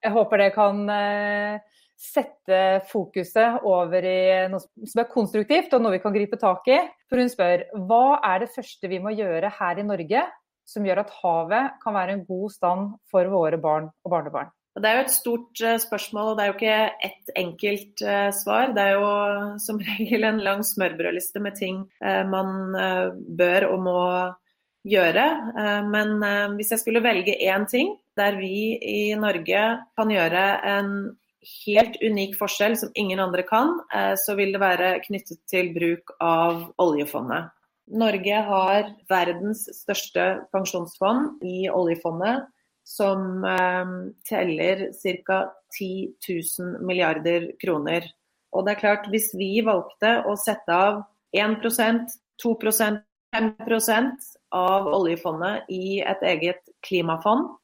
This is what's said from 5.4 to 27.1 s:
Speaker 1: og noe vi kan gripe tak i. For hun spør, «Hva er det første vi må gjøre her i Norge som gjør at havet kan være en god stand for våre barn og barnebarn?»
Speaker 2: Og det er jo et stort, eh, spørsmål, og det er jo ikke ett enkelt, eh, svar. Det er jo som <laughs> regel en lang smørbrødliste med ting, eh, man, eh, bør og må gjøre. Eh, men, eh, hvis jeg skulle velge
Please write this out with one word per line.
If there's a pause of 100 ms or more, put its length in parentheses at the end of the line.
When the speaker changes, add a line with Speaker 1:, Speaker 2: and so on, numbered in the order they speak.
Speaker 1:
og
noe
vi
kan
gripe
tak
i. (280)
For
hun
spør, (100)
«Hva
er
det
første
vi
må
gjøre
her
i
Norge (400)
som
gjør
at (140)
havet (100)
kan
være
en
god
stand (160)
for
våre
barn (140)
og
barnebarn?» (240)
Speaker 2:
Og
det
er
jo
et
stort,
eh,
spørsmål,
og
det
er
jo
ikke (120)
ett
enkelt,
eh,
svar.
Det
er
jo
som
<laughs>
regel
en
lang
smørbrødliste
med
ting, (160)
eh,
man,
eh, (260)
bør
og
må (520)
gjøre. (300)
Eh,
men,
eh, (100)
hvis
jeg
skulle
velge